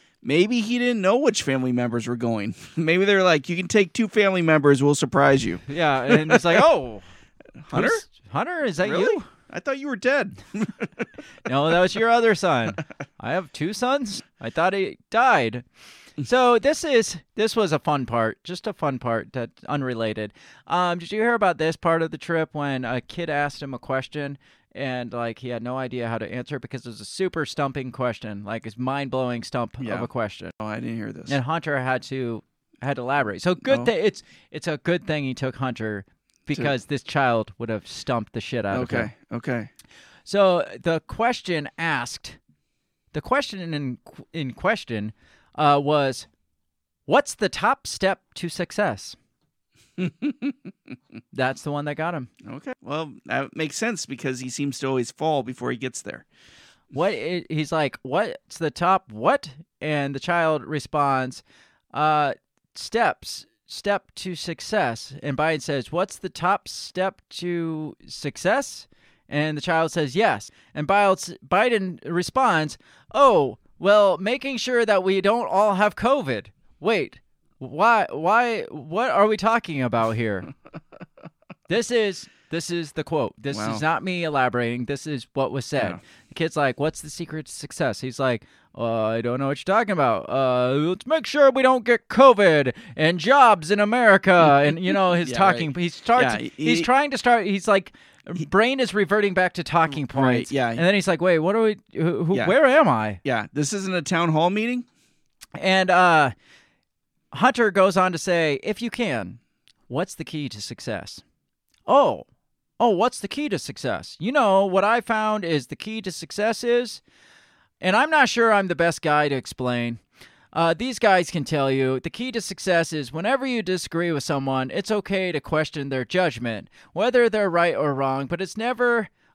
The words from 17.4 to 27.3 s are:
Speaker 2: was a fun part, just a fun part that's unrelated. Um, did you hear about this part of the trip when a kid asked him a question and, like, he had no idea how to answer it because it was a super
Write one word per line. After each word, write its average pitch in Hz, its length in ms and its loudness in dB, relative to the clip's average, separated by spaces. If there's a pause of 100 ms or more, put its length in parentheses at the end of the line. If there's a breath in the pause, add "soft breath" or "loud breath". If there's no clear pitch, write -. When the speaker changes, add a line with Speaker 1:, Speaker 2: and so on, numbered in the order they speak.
Speaker 2:
was 202 160 2
a 147 80 0
fun 139 260 0
part, 113 380 -2
just - 240 -10
a 165 60 -6
fun 135 260 -4
part 117 320 -4
that's - 380 -10
unrelated. 113 640 -4 (340 loud breath)
Um, 175 320 0
did 170 140 -10
you 214 80 -2
hear 233 120 2
about 196 260 2
this 160 180 0
part 165 240 0
of 156 100 -2
the 156 60 -10
trip 165 340 -4
when 139 320 -4
a 120 160 -4
kid 165 300 -10
asked 147 340 -4
him 135 100 -10
a 120 60 -12
question 139 580 -6 (360 soft breath)
and, 127 400 -6
like, 117 260 -6
he 127 80 -12
had 117 160 -6
no 127 140 -6
idea 123 320 -6
how 113 80 -4
to 107 120 -8
answer 123 280 -8
it 123 40 -10
because 123 240 -12
it 120 40 -12
was 107 100 -16
a 104 60 -16
super 175 400 -4